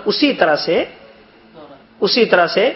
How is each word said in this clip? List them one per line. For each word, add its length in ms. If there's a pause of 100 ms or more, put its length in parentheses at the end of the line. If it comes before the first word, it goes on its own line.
اسی 280
طرح 240
سے، 280 (1160)
اسی 240
طرح 220
سے 300